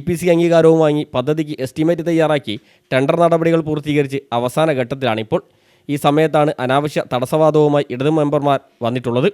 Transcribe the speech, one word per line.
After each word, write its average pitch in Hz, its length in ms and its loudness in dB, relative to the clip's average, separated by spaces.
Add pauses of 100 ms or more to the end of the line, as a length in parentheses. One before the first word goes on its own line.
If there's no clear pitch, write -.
പി 175 160 -2
സി 180 140 0
അംഗീകാരവും 165 480 4
വാങ്ങി 151 200 2 (120)
പദ്ധതിക്ക് 151 500 -4
എസ്റ്റിമേറ്റ് 160 440 -2
തയ്യാറാക്കി 147 460 0 (380)
ടെൻഡർ 143 300 0
നടപടികൾ 165 460 2
പൂർത്തീകരിച്ച് 147 520 -2 (180)
അവസാന 156 320 0 (100)
ഘട്ടത്തിലാണിപ്പോൾ. 120 600 -4 (460)
ഈ 143 140 -2
സമയത്താണ് 151 480 2 (120)
അനാവശ്യ 143 380 -2 (100)
തടസ്സവാദവുമായി 147 800 2
ഇടത് 135 240 -2
മെമ്പർമാർ 143 420 0 (260)
വന്നിട്ടുള്ളത്. 123 480 -2